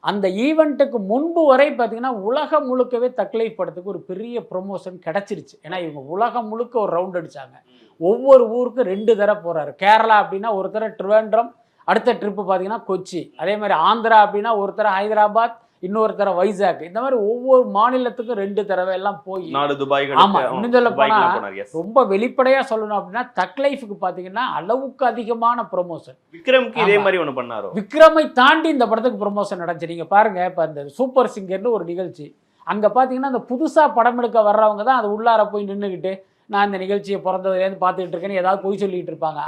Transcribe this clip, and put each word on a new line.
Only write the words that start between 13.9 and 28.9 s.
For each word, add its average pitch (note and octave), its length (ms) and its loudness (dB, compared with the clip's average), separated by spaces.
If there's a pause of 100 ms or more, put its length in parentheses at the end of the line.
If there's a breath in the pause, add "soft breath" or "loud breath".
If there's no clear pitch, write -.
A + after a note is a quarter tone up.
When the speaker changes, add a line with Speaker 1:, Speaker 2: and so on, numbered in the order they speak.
Speaker 1:
அப்படின்னா G#3 380 2
ஒரு G3 180 -4
தடவை G#3 240 0
ஹைதராபாத், G#3+ 600 2 (200)
இன்னொரு G#3 360 -2
தடவை G3 360 0
வைசாக், F#3 320 -2
இந்த F3+ 180 -8
மாதிரி B3+ 200 0
ஒவ்வொரு B3 420 4 (120)
மாநிலத்துக்கும் A#3+ 680 0
ரெண்டு G3+ 240 -2
தடவை F#3 300 -2
எல்லாம் F#3+ 300 -4
போய் F#3 260 -10
Speaker 2:
நாலு C#3+ 240 0
துபாய்களுக்கு, C#3 500 4
Speaker 1:
ஆமா, G3 160 2
Speaker 2:
ஆமா, B2 120 -2
Speaker 1:
இன்னும் A#3 200 -4
சொல்ல A#3+ 200 4
போனா A3 240 4
Speaker 2:
துபாய்க்குலாம் F#3 280 2
போனாரு, F#2+ 120 -10
yes. G2 160 -10
Speaker 1:
ரொம்ப G#3 320 2
வெளிப்படையா B3+ 640 2
சொல்லணும் G#3+ 280 -4
அப்படின்னா G#3 240 -8 (120)
தக் F#3 260 -4
லைஃப்க்கு C4 400 -2
பாத்தீங்கன்னா F#3 440 -6 (100)
அளவுக்கு B3 520 -2
அதிகமான A3 680 -2
ப்ரமோஷன். F3 460 -8 (140)
Speaker 2:
விக்ரம்க்கு A#3+ 500 2
இதே G#3 140 6
Speaker 1:
ஆமா. - 20 6
Speaker 2:
மாதிரி F#3+ 240 2
ஒண்ணு C#3+ 160 -4
பண்ணாரோ? A2+ 360 -6
Speaker 1:
விக்ரமை D#4 580 4
தாண்டி D#4 360 4
இந்த C4 180 2
படத்துக்கு A3 400 -2